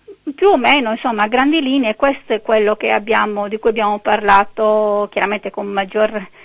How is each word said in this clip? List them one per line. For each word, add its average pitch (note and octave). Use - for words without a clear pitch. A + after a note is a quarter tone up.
Più F4+
o G4
meno, B3
insomma, A3+
a G#3+
grandi C4+
linee C4
questo C#4
è G#3+
quello G#3+
che A3
abbiamo, G#3
di G#3+
cui A#3+
abbiamo G#3
parlato G#3
chiaramente G3
con -
maggior, G3+